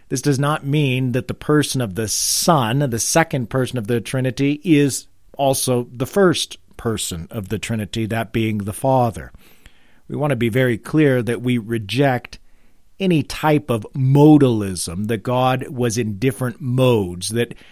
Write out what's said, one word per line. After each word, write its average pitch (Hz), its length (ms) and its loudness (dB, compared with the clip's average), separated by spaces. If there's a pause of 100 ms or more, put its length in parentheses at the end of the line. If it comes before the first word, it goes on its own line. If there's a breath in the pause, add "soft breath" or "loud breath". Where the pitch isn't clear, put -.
(100)
This 135 120 -4
does 139 160 2
not 147 280 -2
mean 131 460 0
that 127 140 -4
the 104 80 -8
person 147 460 0
of 101 140 -4
the 110 120 -4
Son, 127 720 0
the 120 200 -2
second 143 500 -2
person 127 300 -2
of 104 80 -6
the 117 140 0
Trinity, 135 640 -2
is 143 440 2 (320)
also 131 520 0
the 127 160 -6
first - 520 2 (180)
person 95 540 -4
of 98 180 -8
the 104 100 -4
Trinity, 113 480 -4
that 113 260 -4
being 110 260 -2
the 101 160 -6
Father. 123 580 0 (760 soft breath)
We - 80 -10
want 143 160 -2
to 127 60 0
be 117 140 0
very 123 260 0
clear 139 460 2
that 110 180 -4
we 123 160 0
reject 113 800 -2 (640)
any 180 220 2
type 151 480 0
of 113 240 -2
modalism, 127 1160 4
that 113 160 -4
God 127 440 0
was 120 300 -2
in 107 200 -4
different 127 420 -2
modes, 117 720 0
that 117 240 -4 (180 soft breath)